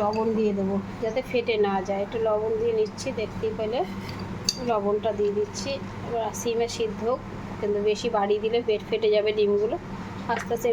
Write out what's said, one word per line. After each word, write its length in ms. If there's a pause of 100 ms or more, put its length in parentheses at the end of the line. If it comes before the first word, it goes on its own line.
লবণ 260 (100)
দিয়ে 220
দেবো, 160 (280)
যাতে 180 (100)
ফেটে 240 (120)
না 60 (140)
যায়। 180
একটু 120 (100)
লবণ 320
দিয়ে 200
নিচ্ছি, 280 (120)
দেখতেই 400
পেলে 200 (920)
লবণটা 500
দিয়ে 180
দিচ্ছি। 320 (380)
এবার 160 (180)
সিমে 260 (100)
সিদ্ধ 320
হোক, 100 (400)
কিন্তু 200 (100)
বেশি 180 (100)
বাড়িয়ে 260
দিলে 240
পেট 220
ফেটে 260
যাবে 220
ডিমগুলো। 380 (580)
আস্তে 220
আস্তে 180